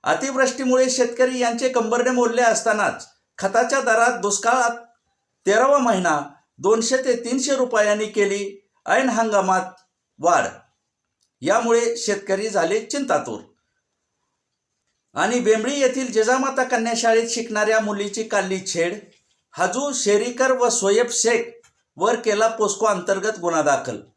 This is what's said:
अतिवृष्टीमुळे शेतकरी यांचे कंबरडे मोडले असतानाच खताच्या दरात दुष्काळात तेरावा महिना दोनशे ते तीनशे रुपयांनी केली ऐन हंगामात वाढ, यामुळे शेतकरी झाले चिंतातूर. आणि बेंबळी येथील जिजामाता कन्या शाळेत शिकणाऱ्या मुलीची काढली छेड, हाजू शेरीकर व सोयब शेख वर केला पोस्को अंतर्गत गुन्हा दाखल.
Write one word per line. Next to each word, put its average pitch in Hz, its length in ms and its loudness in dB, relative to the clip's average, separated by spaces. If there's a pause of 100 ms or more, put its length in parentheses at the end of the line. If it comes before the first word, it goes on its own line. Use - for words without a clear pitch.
अतिवृष्टीमुळे 254 880 0
शेतकरी 254 480 0
यांचे 240 300 0
कंबरडे 247 420 0
मोडले 240 320 2
असतानाच 220 640 0 (320)
खताच्या 233 420 0
दरात 233 400 2
दुष्काळात 233 500 0 (760)
तेरावा 254 320 4
महिना 185 420 2 (380)
दोनशे 226 380 2
ते 254 280 -2
तीनशे 262 320 -2
रुपयांनी 214 500 2
केली 202 640 -4 (160)
ऐन 262 220 2
हंगामात 202 520 0 (580)
वाढ, 156 260 2 (960)
यामुळे 233 560 0
शेतकरी 202 520 -4
झाले 196 320 0
चिंतातूर. 151 600 -4 (1700)
आणि 220 260 0
बेंबळी 220 400 0
येथील 254 320 0
जिजामाता 254 520 0
कन्या 233 320 -2
शाळेत 233 340 2
शिकणाऱ्या 220 500 0
मुलीची 208 420 -6
काढली 190 440 -2
छेड, 175 320 -2 (540)
हाजू 240 400 -2
शेरीकर 247 600 0
व 247 160 2
सोयब 214 420 2
शेख 233 320 0 (540)
वर 208 180 0
केला 220 340 0
पोस्को 220 380 -2
अंतर्गत 196 540 -2
गुन्हा 165 220 0
दाखल. 131 340 0 (200)